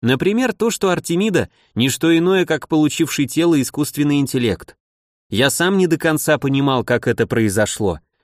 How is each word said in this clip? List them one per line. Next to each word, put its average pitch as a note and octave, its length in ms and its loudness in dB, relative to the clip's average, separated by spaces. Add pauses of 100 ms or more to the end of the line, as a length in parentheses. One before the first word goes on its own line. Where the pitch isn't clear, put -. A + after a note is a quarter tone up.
Например, G3 520 0
то, A3+ 160 0
что G3 220 -2
Артемида — F3 580 -2 (260)
не B2+ 140 0
что E3 260 2
иное, F3+ 300 2
как D#3 220 -4
получивший D3+ 580 0
тело D#3+ 340 2
искусственный D3 600 -2
интеллект. C3 560 -2 (540)
Я B2 200 2
сам F#3 280 0
не F#3 100 4
до D#3+ 100 0
конца D3+ 400 0
понимал, C#3 460 0
как A#2+ 240 -2
это A#2 180 0
произошло, G#2 760 0 (240)